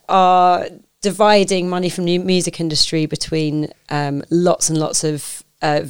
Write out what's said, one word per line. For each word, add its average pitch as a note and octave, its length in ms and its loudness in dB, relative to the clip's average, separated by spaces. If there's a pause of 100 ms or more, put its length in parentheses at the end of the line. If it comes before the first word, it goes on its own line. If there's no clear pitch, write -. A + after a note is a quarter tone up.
are F3+ 600 4 (320)
dividing G3 680 2
money F3+ 200 -2
from F3+ 160 -6
the F3 140 2
music F3+ 420 -2
industry D#3 460 0
between, D3+ 640 -4 (160)
um, C#3+ 420 -2
lots F3 380 2
and D#3+ 100 -2
lots - 240 -2
of, D3+ 400 -6 (200)
uh, D3+ 280 0